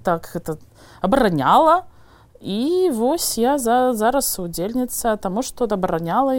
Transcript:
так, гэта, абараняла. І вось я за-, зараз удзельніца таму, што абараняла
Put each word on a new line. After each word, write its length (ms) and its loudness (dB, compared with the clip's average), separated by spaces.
так, 320 -2
гэта, 240 -6
абараняла. 840 4
І 520 0
вось 440 -2
я 220 2
за-, 340 2
зараз 460 0
удзельніца 840 -4
таму, 220 -4
што 260 -4
абараняла 680 0